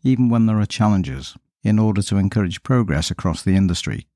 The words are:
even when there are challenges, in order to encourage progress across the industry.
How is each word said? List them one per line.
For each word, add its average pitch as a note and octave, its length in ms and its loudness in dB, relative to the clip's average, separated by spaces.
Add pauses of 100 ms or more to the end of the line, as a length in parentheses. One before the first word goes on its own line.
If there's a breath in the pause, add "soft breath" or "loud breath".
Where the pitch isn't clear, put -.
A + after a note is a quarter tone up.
even B2+ 260 2
when A#2 160 4
there A2 160 2
are G#2 60 0
challenges, F2 680 0 (280)
in G#2+ 160 2
order G#2+ 240 0
to G2+ 160 -2
encourage G2 440 -2
progress F#2 480 0
across E2+ 320 -4
the F#2+ 140 0
industry. F2 600 -2